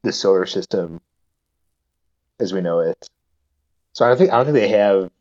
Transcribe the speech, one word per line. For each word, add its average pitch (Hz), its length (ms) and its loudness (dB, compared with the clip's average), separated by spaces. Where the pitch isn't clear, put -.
the 117 100 -4
solar 95 340 0
system 87 540 -6
as 95 140 -4
we 95 80 -4
know 85 180 -2
it. 82 280 -4
So - 120 0
I - 20 4
don't 123 100 4
think, 185 140 4
I 117 60 2
don't 127 80 2
think 147 100 0
they 104 140 2
have 101 520 2